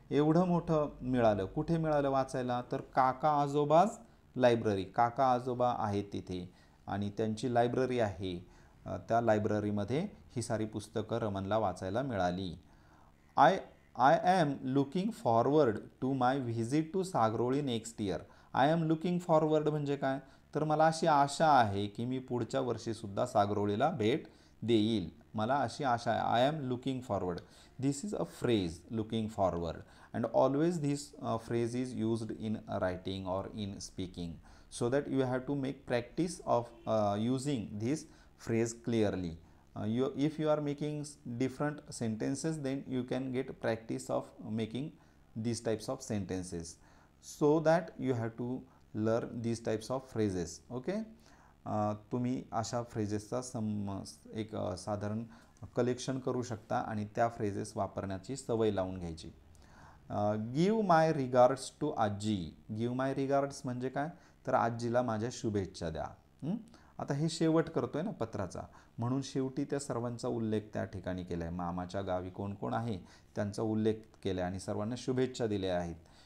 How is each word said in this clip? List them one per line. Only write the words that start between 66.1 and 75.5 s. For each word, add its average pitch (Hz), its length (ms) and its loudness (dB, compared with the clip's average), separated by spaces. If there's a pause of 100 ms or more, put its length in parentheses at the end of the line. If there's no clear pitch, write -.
हं? 165 120 -2 (440)
आता - 140 -4
हे 151 160 0
शेवट 160 400 2
करतोय 135 320 -2
ना 208 100 -4
पत्राचा, 101 500 -6 (360)
म्हणून 123 240 0
शेवटी 135 420 -2
त्या 143 160 -2
सर्वांचा 120 480 -4
उल्लेख 113 340 0 (120)
त्या 104 120 -2
ठिकाणी 90 380 -6
केलाय. 87 260 -4
मामाच्या 90 520 -4
गावी 92 280 -2
कोण 101 240 -6
कोण 120 200 -6
आहे 113 240 -4 (380)
त्यांचा 104 280 -2
उल्लेख 110 300 2 (300)
केलाय 92 220 -2
आणि 95 140 -4
सर्वांना 107 380 -4
शुभेच्छा 127 500 0
दिल्या 95 300 0